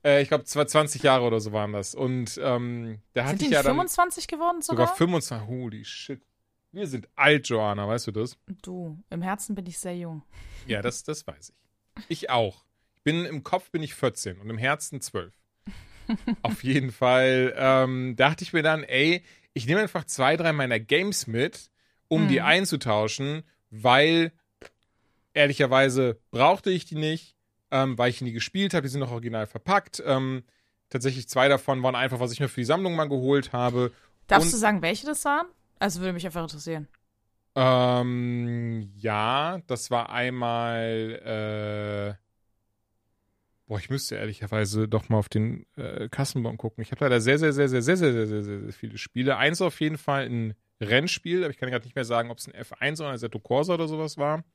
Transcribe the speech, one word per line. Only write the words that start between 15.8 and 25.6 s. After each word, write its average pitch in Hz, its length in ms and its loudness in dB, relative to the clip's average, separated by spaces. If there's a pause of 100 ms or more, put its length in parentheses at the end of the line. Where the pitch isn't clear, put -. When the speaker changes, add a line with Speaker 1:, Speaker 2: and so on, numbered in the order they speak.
Speaker 2:
<laughs> - 360 -4
Speaker 1:
Auf - 220 -2
jeden 131 280 2
Fall, 127 640 4
ähm, 131 600 2
dachte 147 280 4
ich - 80 -12
mir 160 100 2
dann, 156 220 0
ey, 160 380 2 (300)
ich 117 140 -6
nehme 165 140 4
einfach 185 240 -4
zwei, 139 320 2
drei 165 160 0
meiner 131 260 0
Games 165 480 0
mit, 120 440 -4 (380)
um 160 200 4
die 135 120 4
Speaker 2:
Mhm. 113 60 -2
Speaker 1:
einzutauschen, 143 960 0 (280)
weil 147 640 4 (1000)
ehrlicherweise 135 840 4 (100)